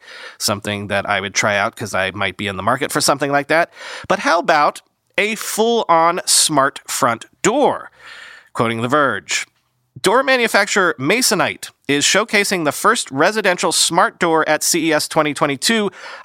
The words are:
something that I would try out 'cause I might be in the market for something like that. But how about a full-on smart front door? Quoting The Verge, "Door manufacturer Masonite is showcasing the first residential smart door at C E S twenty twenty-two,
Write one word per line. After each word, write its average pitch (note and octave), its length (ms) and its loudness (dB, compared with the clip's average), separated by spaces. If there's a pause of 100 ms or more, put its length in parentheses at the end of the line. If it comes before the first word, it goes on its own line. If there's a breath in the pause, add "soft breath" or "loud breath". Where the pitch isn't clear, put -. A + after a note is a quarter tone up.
(380 loud breath)
something G2+ 500 -4
that G2 220 -2
I G2+ 100 2
would G2 140 -6
try G#2 240 0
out G#2 180 0
'cause G#2+ 200 -8
I F#2+ 160 -2
might G2 260 -4
be G#2 80 -6
in G2 100 -4
the F#2 80 -8
market C3 280 -2
for D3+ 100 -2
something C#3+ 300 0
like C#3+ 160 0
that. E3 260 0 (340 loud breath)
But G3+ 120 0
how D4+ 180 0
about F3 440 2 (340)
a G#3 200 -2
full-on F#3 920 0
smart C#3 600 2
front A#2 380 -2 (180)
door? G#3+ 480 0 (640 loud breath)
Quoting A#2 280 -2
The B2 60 -2
Verge, B2+ 580 0 (560)
"Door A#3 220 2
manufacturer G#3 760 2
Masonite D#3+ 720 0 (180)
is C#3+ 160 0
showcasing G3+ 600 0
the C#3+ 60 0
first - 400 0
residential F3+ 600 0
smart F#3 480 2
door D#3+ 300 2
at D3+ 140 0
C E3 260 0
E D#3 40 2
S D3+ 140 0
twenty D3+ 280 0
twenty-two, F3 560 0 (340 loud breath)